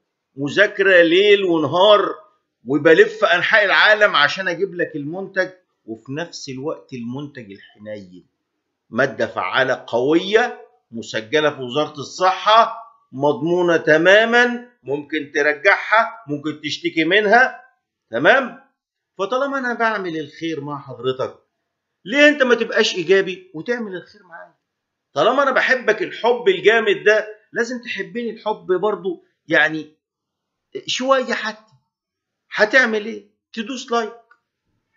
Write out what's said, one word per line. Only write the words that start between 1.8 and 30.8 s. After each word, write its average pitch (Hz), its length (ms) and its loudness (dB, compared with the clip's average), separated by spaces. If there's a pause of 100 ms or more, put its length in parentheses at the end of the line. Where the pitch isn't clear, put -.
وبلف 160 600 4
أنحاء 175 400 2
العالم 190 500 4
عشان 147 320 0
أجيب 175 280 -4
لك 165 200 -6
المنتج، 185 540 -6 (360)
وفي 113 260 -14
نفس 156 380 -10
الوقت 135 440 -10
المنتج 123 580 -12
الحنين، 101 760 -20 (640)
مادة 117 380 -2
فعالة 117 600 -2
قوية 190 720 0 (300)
مسجلة 117 580 -2
في 131 120 -6
وزارة 143 320 -4
الصحة، 185 920 0 (280)
مضمونة 160 680 0
تماما، 220 920 4 (140)
ممكن 143 520 -8
ترجعها، 180 920 0
ممكن 147 340 -8
تشتكي 160 420 -4
منها، 214 600 2 (480)
تمام؟ 180 480 0 (580)
فطالما 262 400 -4
أنا 247 160 -4
بعمل 208 460 -2
الخير 156 420 -10
مع 143 200 -10
حضرتك، 127 580 -8 (640)
ليه 285 220 4
أنت 294 160 2
ما 240 120 2
تبقاش 196 400 -2
إيجابي 185 580 0
وتعمل 208 420 -8
الخير 196 280 -18
معايا؟ 175 300 -20 (600)
طالما 240 300 2
أنا 262 80 0
بحبك 208 500 0
الحب 160 460 -2
الجامد 190 560 2
ده، 208 240 2 (240)
لازم 240 300 -6
تحبني 196 480 -10
الحب 208 360 -8
برضو، 180 600 -4 (220)
يعني، 156 480 -2 (920)